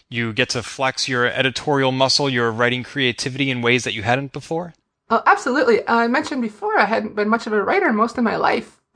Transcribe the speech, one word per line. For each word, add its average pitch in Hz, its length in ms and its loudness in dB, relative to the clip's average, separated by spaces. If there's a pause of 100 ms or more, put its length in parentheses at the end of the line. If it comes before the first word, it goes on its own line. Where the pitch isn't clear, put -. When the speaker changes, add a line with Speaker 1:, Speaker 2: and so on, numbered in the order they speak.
(100)
Speaker 1:
you 117 240 -4
get 127 160 0
to 117 120 -4
flex - 460 -4
your 123 180 2
editorial 131 680 0
muscle, 135 360 2
your 120 220 0
writing 120 320 0
creativity 131 680 -2
in 123 140 -2
ways 117 220 4
that 107 100 -4
you 110 80 -6
hadn't 131 300 0
before? 165 420 -8 (340)
Speaker 2:
Oh, 226 160 2
absolutely. 269 640 2
I 233 200 2
mentioned 269 340 -2
before 403 360 -2
I 220 60 6
hadn't 214 300 -2
been 208 160 0
much 226 160 0
of 214 80 -2
a 208 80 2
writer 339 300 2
most 226 260 0
of 240 60 2
my 202 120 0
life, - 460 -2 (140)